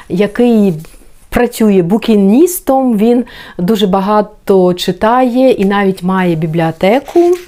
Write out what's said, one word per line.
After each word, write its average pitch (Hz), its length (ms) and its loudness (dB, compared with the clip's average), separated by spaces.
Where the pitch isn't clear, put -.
який 202 640 0
працює 220 460 0
букіністом, 226 1160 0
він 240 280 0
дуже 196 300 0
багато 196 840 0
читає 240 800 0
і 202 140 -2
навіть 196 380 -2
має 185 320 -2
бібліотеку. 170 840 -2